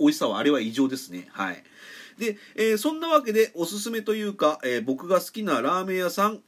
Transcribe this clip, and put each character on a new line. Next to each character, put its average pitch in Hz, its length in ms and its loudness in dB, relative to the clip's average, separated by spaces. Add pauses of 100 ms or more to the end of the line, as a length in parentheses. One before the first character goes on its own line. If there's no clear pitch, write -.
美 147 60 6
味 151 60 6
し 151 60 -2
さ 143 100 0
は、 101 100 -2
あ 113 40 0
れ 139 80 4
は 139 100 4
異 113 120 -4
常 131 160 2
で 131 80 -6
す 131 160 -12
ね。 90 180 -12
は 95 220 -4
い。 87 100 -14 (560)
で、 214 180 -4 (200)
え 220 180 2
ー、 214 40 2
そ 294 140 0
ん 311 80 -6
な 330 80 -4
わ 311 140 6
け 233 100 -4
で、 220 220 4
お 170 100 -2
す 185 140 -6
す 214 120 -6
め 226 120 -4
と 214 140 -2
い 214 80 -4
う 202 100 -4
か、 156 300 2
え 123 140 0
ー、 110 40 -4
僕 135 240 -4
が 180 140 4
好 180 100 -10
き 220 140 -8
な 143 180 0
ラ 175 200 0
ー 208 40 -6
メ 190 80 -2
ン - 40 0
屋 180 120 0
さ 196 160 0
ん、 220 220 -4